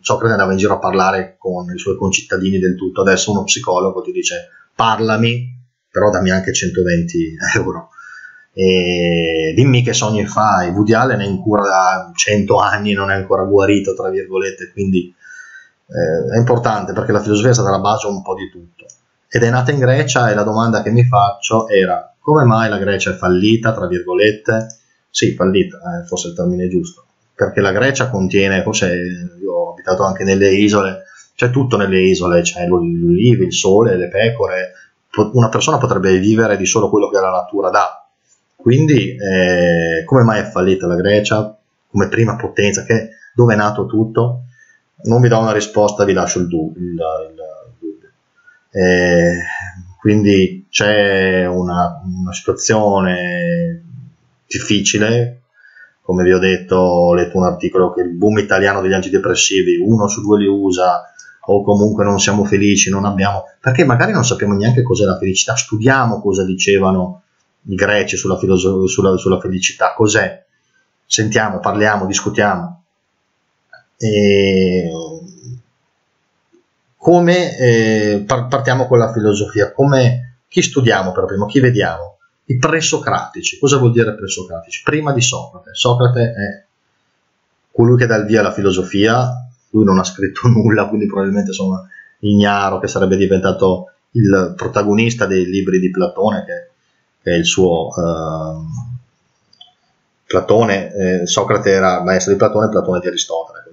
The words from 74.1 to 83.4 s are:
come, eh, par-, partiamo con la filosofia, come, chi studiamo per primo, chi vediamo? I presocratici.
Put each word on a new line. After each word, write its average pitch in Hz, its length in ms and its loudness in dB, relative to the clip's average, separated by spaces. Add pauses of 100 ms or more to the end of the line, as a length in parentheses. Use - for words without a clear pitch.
come, 175 600 2
eh, 110 680 2
par-, 123 220 -2
partiamo 127 400 0
con 127 100 4
la 113 140 2
filosofia, 104 600 -2
come, 131 640 0 (100)
chi - 140 -2
studiamo 101 500 0
per 95 140 -2
primo, 101 200 -4
chi 139 140 0
vediamo? 87 580 0 (280)
I 123 120 -2
presocratici. 151 1000 -4